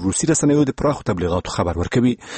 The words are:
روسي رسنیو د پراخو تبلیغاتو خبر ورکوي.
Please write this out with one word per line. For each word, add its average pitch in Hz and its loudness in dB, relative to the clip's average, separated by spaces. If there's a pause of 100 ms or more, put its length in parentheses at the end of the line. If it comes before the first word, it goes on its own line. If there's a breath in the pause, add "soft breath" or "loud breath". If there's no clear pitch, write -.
روسي - 0
رسنیو 147 4
د 101 -6
پراخو 147 -2
تبلیغاتو 87 -2
خبر 87 0
ورکوي. 117 2 (240 loud breath)